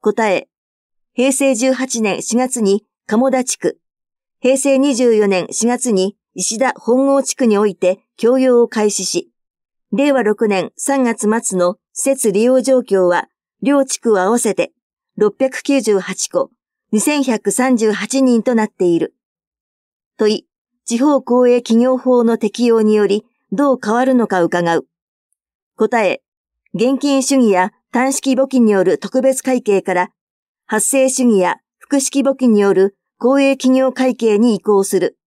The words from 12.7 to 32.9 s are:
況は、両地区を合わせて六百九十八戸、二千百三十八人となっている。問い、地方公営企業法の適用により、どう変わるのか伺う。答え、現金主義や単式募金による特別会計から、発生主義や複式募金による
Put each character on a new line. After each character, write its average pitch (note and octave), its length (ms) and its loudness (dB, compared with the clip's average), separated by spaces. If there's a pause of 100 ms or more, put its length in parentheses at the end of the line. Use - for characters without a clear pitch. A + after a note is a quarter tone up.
況 G3 240 0
は、 F3+ 260 0 (340)
両 F#3+ 220 0
地 - 140 -10
区 A#3 140 -2
を G3 80 2
合 F#3 100 0
わ A#3+ 80 0
せ G#3 160 -2
て - 180 -4 (440)
六 G#3 220 0
百 C4 240 -2
九 C#4 180 0
十 G#3+ 180 0
八 F#3 300 -8
戸、 - 220 -4 (420)
二 G#3+ 80 0
千 D4 220 -2
百 A3+ 280 -2
三 B3+ 260 0
十 G#3+ 160 0
八 G#3+ 300 -4
人 A#3+ 200 2
と B3 120 -2
な A3 100 0
っ G#3 40 -6
て - 180 -4
い E3+ 120 0
る。 - 160 -6 (1000)
問 G#3+ 160 0
い、 - 140 -6 (380)
地 A3+ 140 -4
方 C#4 220 2
公 B3 280 2
営 B3 120 4
企 A#3 220 2
業 B3+ 160 0
法 B3 260 2
の A3+ 140 0
適 A3+ 260 -4
用 A3+ 180 2
に G#3+ 120 2
よ G#3 120 2
り、 G3+ 180 -2 (280)
ど C4+ 220 0
う B3 80 -8
変 G#3 100 -4
わ A#3+ 120 0
る C4 100 0
の A#3 140 0
か F#3 140 0
伺 E3+ 340 -2
う。 - 100 -4 (920)
答 A3 300 0
え、 D#3+ 160 -4 (500)
現 B3 260 0
金 C4+ 240 0
主 C4+ 120 -2
義 B3 160 4
や F#3 220 0 (200)
単 C4 200 0
式 C4+ 220 -2
募 C4+ 120 0
金 C4 180 2
に G#3+ 80 2
よ F#3+ 120 2
る E3 140 0
特 B3+ 220 -4
別 C4 220 0
会 C4 200 -2
計 G3 200 0
か F#3+ 120 -4
ら、 F3+ 160 -2 (560)
発 - 220 -2
生 C4 220 2
主 C4 140 -2
義 A3+ 140 4
や F3+ 180 0 (220)
複 C#4+ 220 -2
式 C4+ 200 -4
募 C4+ 160 0
金 B3+ 160 0
に G#3 80 4
よ G3 120 2
る F#3+ 240 0 (220)